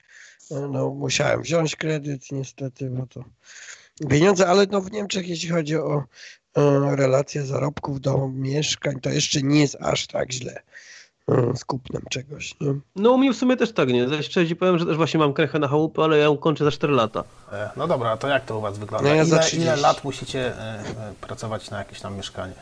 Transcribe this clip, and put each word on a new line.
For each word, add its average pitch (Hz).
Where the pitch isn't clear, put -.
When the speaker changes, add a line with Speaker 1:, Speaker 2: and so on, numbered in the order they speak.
Speaker 1:
e, 143
no, 135
musiałem 131
wziąć 156
kredyt, 147
niestety, 135
bo 127
to 127
pieniądze, 175
ale 196
no, 202
w 190
Niemczech, 202
jeśli 165
chodzi 160
o, 147
e, 143
relacje 139
zarobków 139
do 135
mieszkań, 135
to 139
jeszcze 143
nie 143
jest 143
aż -
tak -
źle, -
e, 120
z -
kupnem -
czegoś, 139
nie? 143
Speaker 2:
No, 214
u 262
mnie 269
w -
sumie 254
też 247
tak, 147
nie? 123
Zaś 151
szczerze 175
ci 170
powiem, 180
że 170
też 160
właśnie 160
mam 147
krechę 160
na 147
chałupę, 151
ale 156
ja 147
ją 151
kończę 147
za 147
cztery 147
lata. 110
Speaker 3:
E, 101
no 135
dobra, 127
a 113
to 135
jak 139
to 110
u -
was 104
wygląda? 107
Speaker 1:
No, 147
ja 160
Speaker 3:
Ile, 160
Speaker 1:
za 156
trzydzieści. 160
Speaker 3:
ile 160
lat 147
musicie, 127
e, -
e, 110
pracować 110
na 104
jakieś -
tam 98
mieszkanie? 92